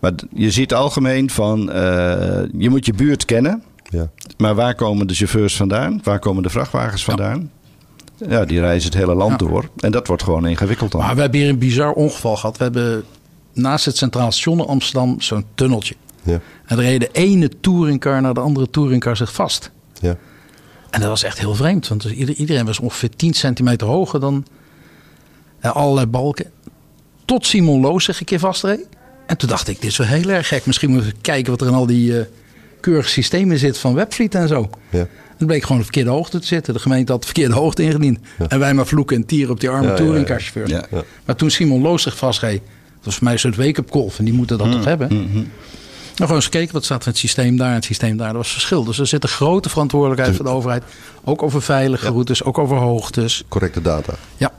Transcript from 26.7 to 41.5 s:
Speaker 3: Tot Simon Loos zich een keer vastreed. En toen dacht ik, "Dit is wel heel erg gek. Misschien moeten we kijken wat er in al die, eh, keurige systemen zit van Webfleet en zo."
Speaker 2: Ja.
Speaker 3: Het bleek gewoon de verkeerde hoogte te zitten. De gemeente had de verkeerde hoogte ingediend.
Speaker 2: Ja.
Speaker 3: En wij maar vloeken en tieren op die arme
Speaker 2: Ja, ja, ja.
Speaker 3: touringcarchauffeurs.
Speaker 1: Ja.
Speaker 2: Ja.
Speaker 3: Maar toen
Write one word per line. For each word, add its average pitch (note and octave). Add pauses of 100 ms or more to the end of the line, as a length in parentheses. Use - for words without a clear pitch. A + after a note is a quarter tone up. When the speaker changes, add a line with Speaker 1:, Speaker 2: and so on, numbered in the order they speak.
Speaker 3:
Tot B3+
Simon D#3+
Loos D#3+
zich -
een E3+
keer F#3
vastreed. F#3+ (400)
En E3+
toen B2+
dacht -
ik, G2
"Dit A2
is -
wel B2+
heel D#3
erg F#3
gek. -
Misschien C3+
moeten B2
we G#2
kijken C3+
wat B2
er C3+
in B2
al B2+
die, A#2+
eh, A2 (560)
keurige D#3
systemen F3+
zit C3+
van B2+
Webfleet A3
en E3+
zo." A#2+ (200)
Speaker 2:
Ja. F2 (300)
Speaker 3:
Het D#3+
bleek D#3
gewoon C3+
de A#2
verkeerde B2
hoogte D#3+
te E3
zitten. D#3+
De A2+
gemeente C3
had B2
de -
verkeerde C3
hoogte D3+
ingediend. D3 (200)
Speaker 2:
Ja. E2+
Speaker 3:
En C3
wij C#3
maar C3+
vloeken C#3
en A2+
tieren C#3+
op B2
die C3
arme C3
Speaker 2:
Ja, -
ja, -
ja. E3+
Speaker 3:
touringcarchauffeurs. C3+
Speaker 1:
Ja. E2+
Speaker 2:
Ja. E2+ (220)
Speaker 3:
Maar B2+
toen D#3